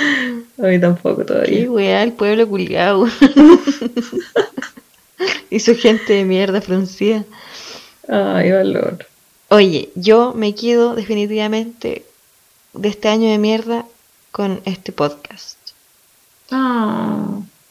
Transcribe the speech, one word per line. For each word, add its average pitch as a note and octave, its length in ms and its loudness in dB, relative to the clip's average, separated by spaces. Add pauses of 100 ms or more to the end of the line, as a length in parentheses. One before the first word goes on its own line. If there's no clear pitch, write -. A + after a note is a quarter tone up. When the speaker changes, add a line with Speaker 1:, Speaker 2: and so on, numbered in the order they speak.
(600)
Speaker 1:
A - 60 0
mí F#3 120 4
tampoco F3 460 0
todavía. - 360 0
Speaker 2:
Qué B3 80 -2
wea, G3 340 0
el A#3 100 -2
pueblo G#3+ 360 2
culiao. F#3 640 0
<laughs> - 60 -10 (2250)
Y G#3+ 100 -2
su A3+ 160 2
gente A3 380 2
de G3 120 2
mierda, F#3+ 360 0
fruncida. G3+ 640 -2 (840)
Speaker 1:
Ay, G3 440 0
valor. F#3+ 540 -2 (440)
Speaker 2:
Oye, F#3+ 460 4
yo A3 380 2
me G#3+ 220 -2
quedo A#3 400 0
definitivamente G#3+ 1120 -4 (680)
de G3+ 140 -4
este G#3 220 -4
año A3 200 2
de G#3+ 100 2
mierda A3+ 460 -2 (460)
con F#3+ 340 -6
este F#3+ 260 -8
podcast. - 680 -8 (960)
Speaker 1:
Ah. A3 720 -2 (460)